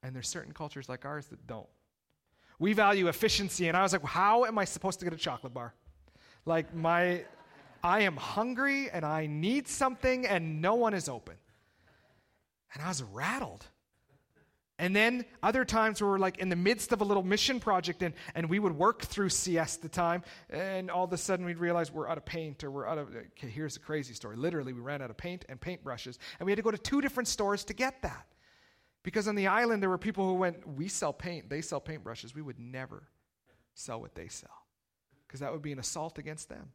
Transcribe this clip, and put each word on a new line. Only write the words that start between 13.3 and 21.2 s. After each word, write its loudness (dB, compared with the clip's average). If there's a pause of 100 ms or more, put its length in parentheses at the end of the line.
And 0
then 4 (180)
other 4
times 2
we 2
were, 4
like, 2
in -2
the 2
midst 2
of 2
a 4
little 2
mission 2
project, 0
and, -2 (220)
and 0
we 2
would 4
work 4
through 0
siesta 0
time, 2 (280)
and -4
all 0
of 0
a -2
sudden 0